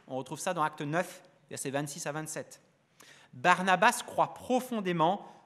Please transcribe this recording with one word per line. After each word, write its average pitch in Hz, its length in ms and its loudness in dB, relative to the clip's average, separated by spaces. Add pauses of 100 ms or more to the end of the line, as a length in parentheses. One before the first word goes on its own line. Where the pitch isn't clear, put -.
On 131 80 -8
retrouve 135 240 -8
ça 185 140 -2
dans 160 100 0
Acte 151 180 -2
neuf, 165 420 -4 (260)
versets 135 220 -6
vingt-six 147 360 -4
à 147 60 -4
vingt-sept. 156 480 -10 (720)
Barnabas 180 720 4
croit - 280 0
profondément 196 960 0 (160)